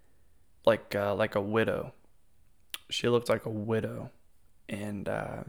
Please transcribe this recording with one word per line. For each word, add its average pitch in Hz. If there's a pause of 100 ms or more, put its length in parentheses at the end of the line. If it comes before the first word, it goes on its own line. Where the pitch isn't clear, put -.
(640)
like, 110
uh, 101
like 107
a 104
widow. 107 (960)
She -
looked 120
like 110
a 117
widow, 113 (560)
and, 104
uh, 107